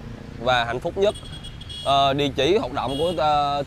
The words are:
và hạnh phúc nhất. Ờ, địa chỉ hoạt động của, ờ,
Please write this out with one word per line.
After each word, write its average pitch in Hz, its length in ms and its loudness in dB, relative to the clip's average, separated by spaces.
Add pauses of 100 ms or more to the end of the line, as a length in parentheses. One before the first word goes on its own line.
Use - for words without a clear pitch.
(420)
và 123 220 4
hạnh 117 160 -2
phúc 175 180 -6
nhất. 202 160 4 (720)
Ờ, 139 280 4
địa 143 240 2
chỉ 147 200 4
hoạt 240 160 -2
động 127 260 -2
của, 170 180 0
ờ, 147 500 2